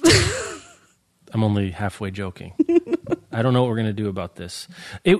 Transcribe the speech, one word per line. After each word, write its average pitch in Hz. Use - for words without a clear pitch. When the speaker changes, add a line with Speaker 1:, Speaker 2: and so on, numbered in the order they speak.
Speaker 1:
<laughs> -
Speaker 2:
I'm 110
only 101
halfway 98
joking. 95
<laughs> -
I 113
don't 127
know 123
what 123
we're 113
gonna 110
do 104
about 92
this. -
It, 180